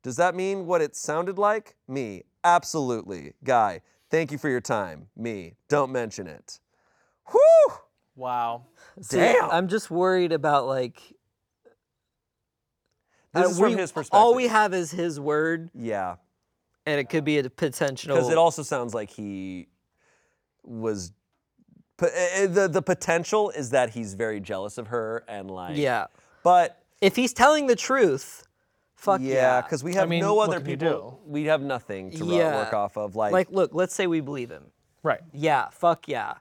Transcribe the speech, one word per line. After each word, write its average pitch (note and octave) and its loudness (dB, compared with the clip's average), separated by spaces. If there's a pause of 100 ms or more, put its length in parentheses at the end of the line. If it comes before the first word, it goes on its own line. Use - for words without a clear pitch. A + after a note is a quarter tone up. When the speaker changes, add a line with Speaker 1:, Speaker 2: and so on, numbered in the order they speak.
Speaker 1:
"Does B2 -8
that F3 2
mean F#3+ -4
what F3 2
it D3 -4
sounded F3 -4
like?" G#3+ 0 (120)
Me, A#2+ -8 (200)
"Absolutely." B2 0 (100)
Guy, A2 2 (280)
"Thank D#3+ 0
you D3 -10
for D3+ -4
your B2 0
time." F#2+ -6
Me, G#2 -10 (140)
"Don't C#3+ 2
mention A2 -6
it." - -20 (720)
Whew! D5+ 8 (440)
Speaker 2:
Wow. B2 -6 (340)
Speaker 3:
See, C3+ -4
Speaker 1:
Damn. E4 4
Speaker 3:
I'm F3+ 0
just G#3 -4
worried F3+ 2
about, D3 2
like, B2+ -4 (2250)
Speaker 1:
This F3+ 4
Speaker 3:
uh, F3+ 4
Speaker 1:
is F3 -4
from A#3 6
Speaker 3:
we, G3+ -2
Speaker 1:
his F3 -4 (180)
Speaker 3:
all A#3 8
we B3+ 0
Speaker 1:
perspective. A#3 2
Speaker 3:
have G#3+ 4
is E3+ -2
his E3+ -4
word. D#3+ -2
Speaker 1:
Yeah. G2+ -6 (680)
Speaker 3:
And D3 0
it C3 -4
could D#3 -2
be D3+ 0
a B2+ -4
potential C#3 -4
Speaker 1:
'Cause B2 2
it D#3+ 4
also D#3+ 4
sounds A#2+ -4
like G#2+ -6
he F#2+ -10 (960)
was, G#2+ -8 (840)
po-, F3 0
eh, F3 0
eh, G3 0
the, F#3+ 2
the E3+ -2
potential F3+ -2
is C3 -8
that B2+ 2
he's A2 -10
very G#2+ -4
jealous G2 -10
of A2+ -12
her A2+ -6
and, G2+ -12
like, F2+ -10
Speaker 3:
Yeah. B2 -2 (360)
Speaker 1:
but A#3 4 (220)
Speaker 3:
If G3 4
he's B3 0
telling C#4+ 6
the A#3+ 4
truth, G3+ 0 (500)
fuck F#3+ 0
Speaker 1:
Yeah, C3+ -2
Speaker 3:
yeah. B2+ 4
Speaker 1:
'cause C3+ -6
we F3 -6
Speaker 2:
I G3 2
Speaker 1:
have F3 2
Speaker 2:
mean, E3+ 0
Speaker 1:
no G#3 2
Speaker 2:
what G#3+ 4
Speaker 1:
other F3+ -2
Speaker 2:
can C#3 -8
you C3+ -4
Speaker 1:
people, B2 -2 (140)
Speaker 2:
do? D3+ -16
Speaker 1:
we D3 -4
have D#3 2
nothing G#2+ -8
to D#3+ -10
ru-, F3 -2
Speaker 3:
Yeah. D#3+ 2
Speaker 1:
work A2+ -4
off G2+ -4
of, G#2 -8
like G#2+ -2
Speaker 3:
Like, F#3 2
look, F3+ 0
let's F3+ -2
say G3 -2
we E3 -2
believe C3 -10
him. D2+ -20 (300)
Speaker 2:
Right. D3+ -2 (120)
Speaker 3:
Yeah, C#3+ 0
fuck - 0
yeah. A#2+ -6